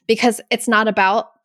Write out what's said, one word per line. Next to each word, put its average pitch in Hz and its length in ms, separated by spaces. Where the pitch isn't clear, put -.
because 226 340
it's 240 180
not 220 200
about 202 420